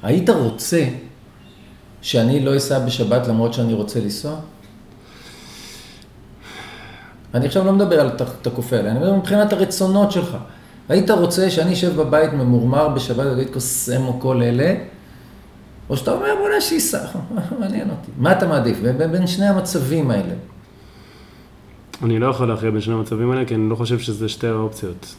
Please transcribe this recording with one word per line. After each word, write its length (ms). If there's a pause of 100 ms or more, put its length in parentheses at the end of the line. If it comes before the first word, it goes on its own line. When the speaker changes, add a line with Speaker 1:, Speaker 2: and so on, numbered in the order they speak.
Speaker 1:
היית 260
רוצה 560 (1160)
שאני 440
לא 120
אסע 280
בשבת 420
למרות 260
שאני 200
רוצה 260
לנסוע? 360 (3000)
אני 120
עכשיו 200
לא 80
מדבר 260
על 100
ת-, 120 (200)
אתה 80
כופה 260
עליי, 160
אני 80
מדבר 160
מבחינת 380
הרצונות 580
שלך. 260 (520)
היית 200
רוצה 400
שאני 240
אשב 220
בבית 380
ממורמר 560
בשבת 360
ואגיד, 280
"קוסם 520
או 140
כל 220
אלה", 340 (1120)
או 80
שאתה 140
אומר, 160 (120)
"בוא'נה, 220
שייסע, 360 (340)
<laughs> 280
מעניין 300
אותי"? 280
מה 140
אתה 160
מעדיף 360
ב-, 40 (160)
ב-, 80
בין 160
שני 200
המצבים 640
האלה? 220 (1700)
Speaker 2:
אני 160
לא 80
יכול 200
להכריע 240
בין 100
שני 120
המצבים 380
האלה, 140
כי 100
אני 140
לא 60
חושב 240
שזה 300
שתי 180
האופציות. 720